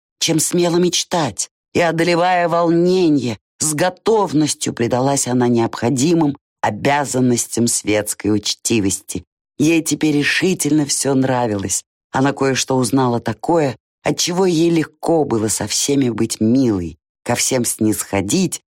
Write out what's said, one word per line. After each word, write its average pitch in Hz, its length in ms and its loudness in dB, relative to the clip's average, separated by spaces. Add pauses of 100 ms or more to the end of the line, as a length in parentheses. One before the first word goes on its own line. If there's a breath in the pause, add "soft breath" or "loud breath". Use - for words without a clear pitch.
(200)
чем 160 180 0
смело 175 380 0
мечтать, 170 760 -2 (240)
и, 143 60 2
одолевая 170 680 2
волнение, 170 880 2 (200)
с - 160 -4
готовностью 180 1000 0
предалась 127 560 0
она 123 200 2
необходимым 139 880 0 (260)
обязанностям 123 1040 0
светской 104 680 -2
учтивости. - 920 -4 (340)
Ей 160 240 2
теперь 151 360 -2
решительно 151 640 0
все 139 300 -2
нравилось. 120 680 -2 (300)
Она 135 200 0
кое-что 135 440 -2
узнала 127 440 0
такое, 139 560 -2 (260)
отчего 175 440 -2
ей 170 240 2
легко 160 540 0
было 110 240 0
со - 180 -4
всеми 139 440 0
быть 113 300 -2
милой, 110 580 0 (260)
ко 120 100 -2
всем 123 300 -2
снисходить, 107 960 -2 (140)